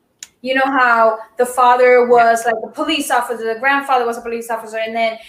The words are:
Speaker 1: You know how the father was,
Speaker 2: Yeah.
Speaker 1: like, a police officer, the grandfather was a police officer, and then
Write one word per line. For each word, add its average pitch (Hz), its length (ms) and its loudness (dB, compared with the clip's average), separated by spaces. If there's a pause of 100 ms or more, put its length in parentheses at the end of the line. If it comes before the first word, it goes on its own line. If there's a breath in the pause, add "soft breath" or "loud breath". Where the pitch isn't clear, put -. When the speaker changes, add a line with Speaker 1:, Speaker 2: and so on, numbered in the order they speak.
(420)
Speaker 1:
You 254 140 -4
know 269 100 0
how 233 540 2 (180)
the 247 80 0
father 247 600 4
was, 233 400 4
Speaker 2:
Yeah. 233 60 0
Speaker 1:
like, - 140 -6
a - 20 -10
police 294 420 -6
officer, 226 440 -4
the 220 80 -10
grandfather 269 440 0
was 233 120 -4
a 233 40 -12
police 233 280 -8
officer, 220 260 -8
and 220 180 -6
then 226 240 -4 (120)